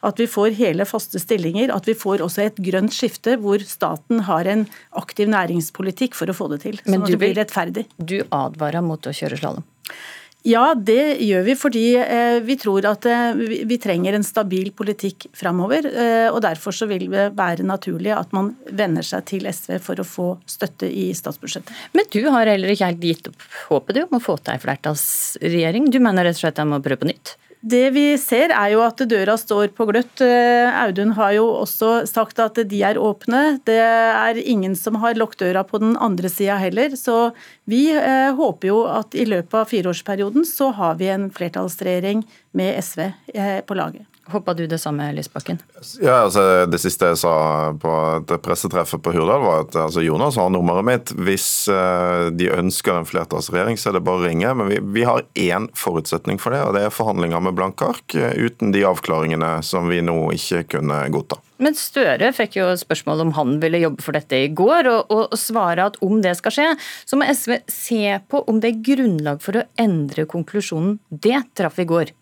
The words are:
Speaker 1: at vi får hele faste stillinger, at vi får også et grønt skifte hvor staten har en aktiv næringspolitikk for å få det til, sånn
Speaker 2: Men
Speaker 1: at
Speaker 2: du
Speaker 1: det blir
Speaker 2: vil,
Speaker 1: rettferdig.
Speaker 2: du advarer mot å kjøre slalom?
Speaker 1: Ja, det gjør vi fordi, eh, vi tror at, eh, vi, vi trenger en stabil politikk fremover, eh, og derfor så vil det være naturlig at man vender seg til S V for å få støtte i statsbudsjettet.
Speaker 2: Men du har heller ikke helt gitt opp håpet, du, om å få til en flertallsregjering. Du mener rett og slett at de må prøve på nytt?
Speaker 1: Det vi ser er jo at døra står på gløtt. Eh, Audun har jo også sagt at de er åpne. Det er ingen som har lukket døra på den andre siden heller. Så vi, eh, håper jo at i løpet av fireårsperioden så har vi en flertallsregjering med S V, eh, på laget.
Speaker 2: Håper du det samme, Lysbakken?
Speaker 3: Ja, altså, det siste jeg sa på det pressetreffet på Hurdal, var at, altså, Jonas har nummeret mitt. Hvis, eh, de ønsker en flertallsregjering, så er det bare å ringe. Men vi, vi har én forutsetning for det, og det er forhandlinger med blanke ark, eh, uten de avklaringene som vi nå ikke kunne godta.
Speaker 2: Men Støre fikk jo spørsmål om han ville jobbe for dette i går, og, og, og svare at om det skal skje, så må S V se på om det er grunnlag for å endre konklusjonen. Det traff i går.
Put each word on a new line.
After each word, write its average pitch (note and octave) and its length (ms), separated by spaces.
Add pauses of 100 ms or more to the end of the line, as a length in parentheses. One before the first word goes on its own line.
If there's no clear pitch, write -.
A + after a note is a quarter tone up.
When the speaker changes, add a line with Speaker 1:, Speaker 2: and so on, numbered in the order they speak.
Speaker 1:
at G3+ 140
vi A#3 100
får G#3+ 280
hele G3 300
faste G3+ 340
stillinger, F#3+ 560
at F#3+ 120
vi A3 80
får G3+ 240
også F3 260
et G#3 120
grønt F#3+ 360
skifte - 460
hvor G3+ 200
staten G3 600
har F3+ 240
en G#3 240 (260)
aktiv - 320
næringspolitikk F#3+ 880
for E3 120
å F#3 80
få E3+ 160
det D3 120
til, G#3 140
sånn - 140
Speaker 2:
Men F#3+ 120
Speaker 1:
at G#3 40
Speaker 2:
du F3+ 60
Speaker 1:
det E3+ 60
blir G3 160
Speaker 2:
vil, G#3 100
Speaker 1:
rettferdig. F3+ 420 (180)
Speaker 2:
du F#3 260
advarer D3+ 520
mot D#3+ 180
å - 100
kjøre D3+ 280
slalom? D3+ 260 (840)
Speaker 1:
Ja, A#3+ 280
det B3 500
gjør F#3+ 180
vi A3+ 120
fordi, A#3+ 420
eh, A#3+ 440
vi A3+ 160
tror G3 280
at, G3+ 220
eh, A#3+ 260
vi, A3+ 320
vi A#3+ 140
trenger F#3 340
en G#3 100
stabil G3 500
politikk G3+ 600
fremover, G3 540
eh, A3+ 420
og A3+ 140
derfor E3+ 280
så G#3+ 160
vil F#3 220
det G3 260
være F3+ 300
naturlig F#3+ 480
at F3+ 180
man G3+ 240 (160)
vender G3 300
seg F3+ 240
til F#3+ 220
S F#3+ 240
V F#3 80
for F3+ 160
å F#3 100
få F3+ 400
støtte - 400
i F#3 300
statsbudsjettet. - 580 (220)
Speaker 2:
Men G4 160
du A3+ 180
har B3 160
heller G3 240
ikke G3 240
helt E3+ 80
gitt E3+ 280
opp - 120 (300)
håpet, D#3 240
du, C4+ 80
om C#4+ 180
å - 20
få - 140
til - 160
en C3 80
flertallsregjering. E3 1300
Du B3+ 100
mener G3 260
rett E3+ 120
og - 60
slett D#3 160
at D3+ 100
de - 0
må C#3+ 140
prøve C3+ 180
på D3 80
nytt? - 280 (300)
Speaker 1:
Det B3 280
vi D4 260
ser D4 320
er G#3 220
jo A3+ 100
at A3+ 140 (100)
døra G#3+ 320
står G#3 320
på A3+ 160
gløtt. A#3+ 320
Eh, A#3+ 480 (140)
Audun G3+ 340
har G3+ 160
jo G#3+ 140 (160)
også A3+ 440
sagt A3 320
at A3+ 300
de G3 160
er G#3 160
åpne. B3+ 640
Det A3+ 160
er A3+ 640
ingen F#3+ 320
som A3 240
har A#3 160
lukket A3 300
døra F#3 180
på G3+ 160
den A3 160
andre F#3 320
siden G3 320
heller. A3 300
Så A#3 420 (320)
vi, B3 320
eh, C4 400
håper A#3+ 320
jo G#3+ 160
at A3 300
i B3+ 100
løpet F#3+ 300
av A3 180
fireårsperioden G3+ 720
så C4+ 300
har E3+ 220
vi F#3 120
en F#3+ 220
flertallsregjering F#3 960 (260)
med F#3 240
S - 220
V, F#3 160 (180)
eh, G3 300
på G3+ 120
laget. E3+ 300 (200)
Speaker 2:
Håper F3+ 320
du E3 100
det D#3+ 140
samme, D3 320
Lysbakken? D3+ 460 (420)
Speaker 3:
Ja, B2+ 240
altså, F#2 400
det E2+ 160
siste F2+ 300
jeg E2 80
sa D#2 580
på D#2+ 480
det E2+ 160
pressetreffet F2 640
på - 80
Hurdal, F#2+ 320
var E2+ 220
at, - 100
altså, D#2+ 240
Jonas F#2+ 400
har - 80
nummeret F2+ 340
mitt. A#2+ 300
Hvis, - 560
eh, F2 640
de F2 160
ønsker F2+ 480
en E2 80
flertallsregjering, F2 720
så - 140
er F#2+ 80
det F2+ 80
bare F2+ 160
å - 20
ringe. F2 320
Men G#2 140
vi, G#2 100
vi G2+ 240
har B2 220 (100)
én F2+ 400
forutsetning E2+ 640
for A#2+ 160
det, C#3+ 80
og G2+ 80
det G2+ 140
er - 20
forhandlinger F2+ 560
med F#2+ 100
blanke F#2+ 300
ark, - 300
eh, A#2+ 180
uten A2+ 400
de G2 160
avklaringene D#2+ 720
som F2 300
vi F2 80
nå E2+ 160 (160)
ikke E2+ 320 (140)
kunne D2 240 (100)
godta. - 240 (240)
Speaker 2:
Men D4 140
Støre A#3 580
fikk A3 300
jo F3+ 180
spørsmål D#3 460
om D3+ 100
han D3 240
ville E3 240
jobbe D3+ 160
for D3+ 160
dette C#3+ 240
i C#3 80
går, B3 400
og, A3+ 240
og, G#3+ 200
og A3 40
svare F#3 480
at G3+ 160
om G#3 240
det F3+ 160
skal A3 100
skje, D4 220 (320)
så C4+ 160
må - 80
S C#4 180
V A#3+ 220
se G3+ 560
på C#4 240
om A3 160
det A#3 80
er A3 160
grunnlag E3+ 560
for G3 160
å - 160
endre D#3+ 480
konklusjonen. F3 760 (140)
Det A#3+ 400
traff F3 260
i F3+ 60
går. E3 380